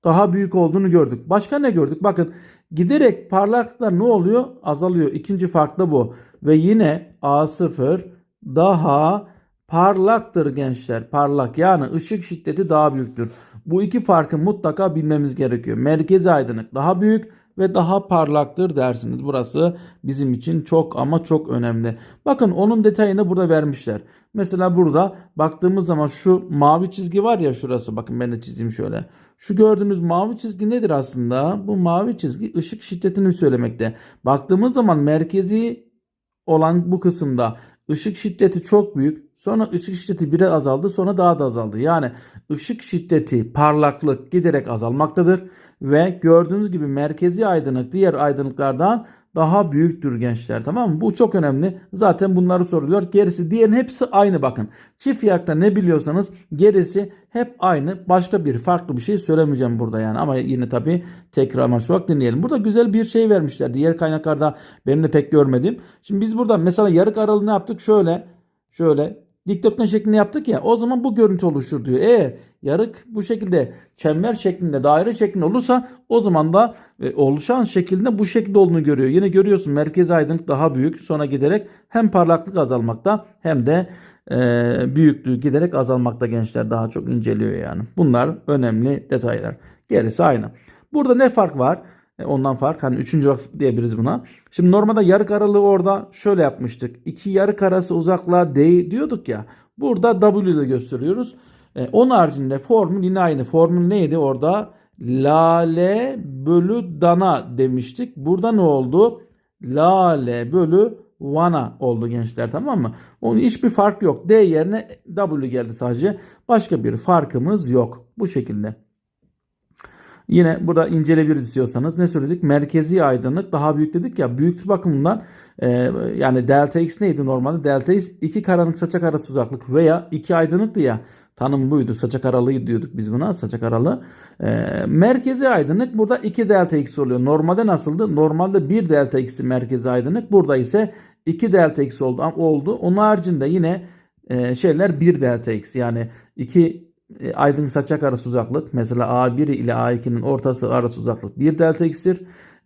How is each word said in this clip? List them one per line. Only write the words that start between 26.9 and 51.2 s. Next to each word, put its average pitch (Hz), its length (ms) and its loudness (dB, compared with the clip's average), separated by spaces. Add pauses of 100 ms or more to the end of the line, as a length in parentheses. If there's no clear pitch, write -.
çizgi 190 340 -2
var 226 140 2
ya 147 140 0
şurası. 120 440 -6
Bakın 120 240 -8
ben 120 120 -4
de 117 80 -8
çizeyim 117 320 -8
şöyle. 107 360 -8 (300)
Şu - 180 -6
gördüğünüz 202 440 2
mavi 185 380 -2
çizgi 208 320 -6
nedir 226 200 -2
aslında? 135 760 -4
Bu 208 100 -4
mavi 185 420 -2
çizgi 170 380 -8
ışık 175 260 -8
şiddetini 190 500 -2
söylemekte. 120 600 -2 (300)
Baktığımız 185 500 0
zaman 208 240 2
merkezi 185 920 -2 (580)
olan 170 460 2
bu 185 80 0
kısımda 131 560 0 (340)
ışık 170 260 -4
şiddeti 190 460 0
çok 202 340 2
büyük. 147 280 -2 (120)
Sonra 220 380 -2
ışık 175 200 -6
şiddeti 175 380 -4
bire 180 160 4
azaldı, 147 400 0
sonra 190 280 -2
daha 175 220 4
da 143 60 -2
azaldı. 113 340 -4
Yani 147 340 0 (380)
ışık 185 320 -8
şiddeti, 156 720 -2
parlaklık 147 800 0
giderek 175 360 0
azalmaktadır. 151 760 0 (400)
Ve 165 400 2
gördüğünüz 175 480 4
gibi 156 160 -4
merkezi 156 600 -2
aydınlık 131 460 -2
diğer 185 220 2
aydınlıklardan 139 920 -2 (280)
daha 160 380 2
büyüktür 147 480 0
gençler, 117 440 -4
tamam 190 300 -2
mı? 156 60 -6
Bu 214 140 -2
çok 220 200 2